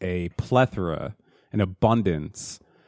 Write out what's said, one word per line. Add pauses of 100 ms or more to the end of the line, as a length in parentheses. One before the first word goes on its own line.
a
plethora, (340)
an
abundance, (280)